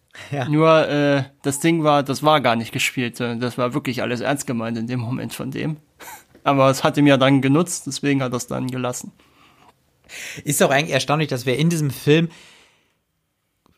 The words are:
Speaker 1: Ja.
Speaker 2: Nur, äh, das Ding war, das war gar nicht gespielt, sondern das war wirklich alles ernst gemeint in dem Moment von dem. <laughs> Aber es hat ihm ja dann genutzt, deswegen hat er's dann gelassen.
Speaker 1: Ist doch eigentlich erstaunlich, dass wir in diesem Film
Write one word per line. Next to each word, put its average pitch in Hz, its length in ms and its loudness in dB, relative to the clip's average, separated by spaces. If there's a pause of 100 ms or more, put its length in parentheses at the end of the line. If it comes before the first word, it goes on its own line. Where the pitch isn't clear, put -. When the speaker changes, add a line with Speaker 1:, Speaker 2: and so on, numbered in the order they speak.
(320)
Speaker 1:
Ja. 139 160 -4
Speaker 2:
Nur, 156 400 4
äh, 143 360 2 (200)
das 143 160 -2
Ding 165 240 2
war, 147 180 4
das 135 220 -4
war 156 180 4
gar 120 140 2
nicht 113 160 -6
gespielt, 123 460 -4
sondern 120 240 -4
das 123 160 -4
war 123 160 -2
wirklich 135 280 -4
alles 113 200 -2
ernst 139 260 -2
gemeint 117 300 -4
in 113 100 -4
dem 127 140 -4
Moment 113 320 -6
von 123 180 -10
dem. 151 260 -6 (320)
<laughs> - 340 -20
Aber 135 280 4
es - 120 -2
hat 147 140 2
ihm 143 80 6
ja 139 120 8
dann 135 240 4
genutzt, 147 440 0
deswegen 139 380 -2
hat 127 100 -4
er's 123 140 -6
dann 131 240 -6
gelassen. 123 400 -8 (1300)
Speaker 1:
Ist 147 160 0
doch 170 80 4
eigentlich 147 240 0
erstaunlich, 147 360 0
dass 127 180 -4
wir 127 100 0
in 160 140 2
diesem 151 180 -2
Film 160 400 2 (1500)